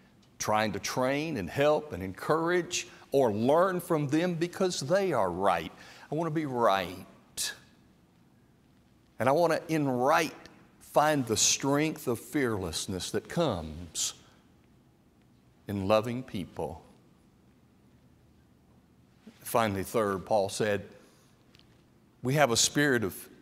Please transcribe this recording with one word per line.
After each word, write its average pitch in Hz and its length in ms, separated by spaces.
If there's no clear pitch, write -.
trying 107 320
to 95 80
train 139 560
and 92 120
help 147 440
and 92 100
encourage 165 840
or 131 200
learn 160 460
from 151 300
them 170 260
because 175 460
they 180 320
are 101 180
right. 87 400
I 151 60
want 165 100
to 156 80
be 160 120
right. 98 1080
And 113 80
I 139 40
want 160 200
to, 147 100
in 151 160
right, 139 460
find 147 440
the 113 120
strength 147 720
of 117 100
fearlessness 101 960
that - 160
comes 85 840
in 98 200
loving 117 340
people. 85 600
Finally, 101 440
third, 98 420
Paul 101 220
said, 101 340
we 131 100
have 147 160
a 113 60
spirit 135 480
of, 90 100